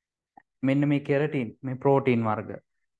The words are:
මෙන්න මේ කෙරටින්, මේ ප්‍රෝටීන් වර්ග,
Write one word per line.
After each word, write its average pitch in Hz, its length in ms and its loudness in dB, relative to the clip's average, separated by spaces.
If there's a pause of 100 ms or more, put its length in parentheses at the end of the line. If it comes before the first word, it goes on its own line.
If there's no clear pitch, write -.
(580)
මෙන්න 143 300 2
මේ 143 120 0
කෙරටින්, 143 580 -2
මේ 127 180 -10
ප්‍රෝටීන් 135 480 2
වර්ග, 107 320 -4 (440)